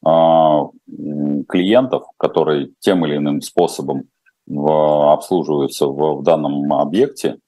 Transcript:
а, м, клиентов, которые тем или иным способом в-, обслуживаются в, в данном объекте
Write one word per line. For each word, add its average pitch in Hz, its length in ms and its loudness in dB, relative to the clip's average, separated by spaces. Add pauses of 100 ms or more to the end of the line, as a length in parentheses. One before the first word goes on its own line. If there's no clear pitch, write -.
а, 80 640 4 (200)
м, 73 580 -6
клиентов, 101 600 0 (120)
которые 76 520 0 (100)
тем 90 260 2
или 73 120 -2
иным 73 240 -2
способом 73 600 -4 (440)
в-, 76 680 2
обслуживаются 73 720 -2
в, 71 320 -2
в 71 40 -10
данном 73 500 0
объекте 76 640 -2 (100)